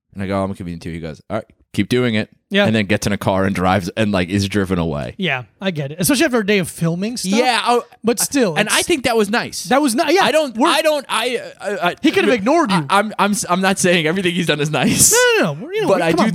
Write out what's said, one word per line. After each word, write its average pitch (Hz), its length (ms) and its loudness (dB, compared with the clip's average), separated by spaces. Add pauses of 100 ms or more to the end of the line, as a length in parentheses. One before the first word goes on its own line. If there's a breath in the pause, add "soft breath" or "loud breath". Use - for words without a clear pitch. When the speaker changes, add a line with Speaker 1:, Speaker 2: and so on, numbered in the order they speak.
(140)
Speaker 1:
And 98 80 -8
I 95 40 -6
go, 98 160 -2
"I'm 95 80 -2
a 98 40 -8
comedian, 87 260 -10
too." 82 120 -10
He 82 80 -10
goes, 78 300 -12
"All 101 80 -4
right, - 80 -8 (260)
keep 101 160 -2
doing 123 280 2
it." 107 120 -2 (220)
Speaker 2:
Yeah. 202 160 2
Speaker 1:
And 110 100 2
then 107 80 2
gets 101 220 0
in 104 80 0
a - 20 0
car 95 300 0
and 98 100 -2
drives, 92 400 2
and, 107 160 0
like, 92 160 0
is 98 180 0
driven 95 320 0
away. 73 380 -4
Speaker 2:
Yeah, 139 280 -4 (140)
I 196 120 -4
get 147 200 -6
it. 156 100 -10
Especially 277 260 2
after 240 140 0
a 208 60 -2
day 202 120 2
of 165 100 -2
filming 180 480 -4
stuff. 185 160 -4
Speaker 1:
Yeah, 233 320 2
oh, 240 220 0 (180)
Speaker 2:
But 226 160 0
still, 226 360 0
Speaker 1:
and 208 120 0
I 226 120 2
Speaker 2:
it's - 80 -2
Speaker 1:
think 311 160 0
that 240 120 0
was 208 140 2
nice. 196 340 -4
Speaker 2:
That 247 160 2
was 269 140 2
ni-, 302 80 2 (120)
yeah, 392 100 4
Speaker 1:
I 214 80 2
don't, 285 220 0
Speaker 2:
we're 254 140 2
Speaker 1:
I 302 140 2
don't, 302 260 0
I, 220 500 -4
I, 202 200 -6
I 170 240 -2
Speaker 2:
He 294 80 2
could 381 140 0
have 262 100 2
ignored 247 360 2
you. 190 60 2
Speaker 1:
I, 165 220 2
I'm, 208 200 -2
I'm, 196 120 2
s-, 190 180 -2
I'm 180 140 0
not 196 160 2
saying 175 280 2
everything 175 280 0
he's 170 140 0
done 147 120 0
is 147 100 0
nice. - 420 2
Speaker 2:
No, 453 60 4 (200)
no, 180 160 0
no. 165 100 -10
We're, 349 80 -12
you 427 80 -2
know, 370 80 0
Speaker 1:
But 190 80 4
Speaker 2:
we, 175 60 0
Speaker 1:
I 165 80 2
Speaker 2:
come 165 80 0
Speaker 1:
do - 60 2
Speaker 2:
on, - 40 2
be 208 60 0